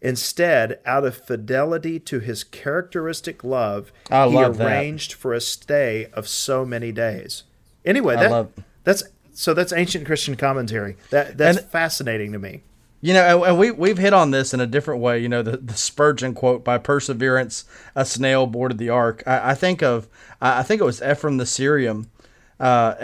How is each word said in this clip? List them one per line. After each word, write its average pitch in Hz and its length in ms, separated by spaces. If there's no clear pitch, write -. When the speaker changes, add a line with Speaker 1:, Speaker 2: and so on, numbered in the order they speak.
Speaker 1:
Instead, 127 840
out 139 180
of 127 120
fidelity 147 800
to 143 220
his 110 240
characteristic 165 960
love, 113 500
Speaker 2:
I 131 180
Speaker 1:
he 123 80
Speaker 2:
love 123 220
that. 113 80
Speaker 1:
arranged 147 460
for 123 220
a 117 60
stay 117 720
of 107 160
so 131 360
many 117 280
days. 110 500
Anyway, 208 300
Speaker 2:
I 87 60
Speaker 1:
that, 190 100
Speaker 2:
love 113 180
Speaker 1:
that's, 196 180
so - 220
that's 175 180
ancient 175 340
Christian 147 300
commentary. 113 600
That, 143 260
that's 165 220
Speaker 2:
And - 100
Speaker 1:
fascinating 117 640
to 107 60
me. 98 240
Speaker 2:
You 165 140
know, 185 80
and, 180 80
and 175 80
we, 220 120
we've 185 280
hit 196 140
on 165 180
this 135 240
in 127 60
a 123 60
different 131 340
way, 120 200
you 120 80
know, 120 140
the, 117 140
the 127 180
Spurgeon 139 600
quote, 123 300
"By 123 140
perseverance, 131 840
a 131 100
snail 131 420
boarded 120 320
the 117 120
ark." 117 360
I, 127 240
I 139 40
think 180 280
of, 120 260
I, 123 200
I - 40
think 214 160
it 190 40
was 123 180
Ephraim 139 340
the 123 100
Syrian, 127 600
uh, 120 460